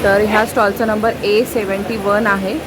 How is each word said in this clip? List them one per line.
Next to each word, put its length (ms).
तर 180
ह्या 240
स्टॉलचा 400
नंबर 260
ए 200
सेव्हन्टी 540
वन 300
आहे 260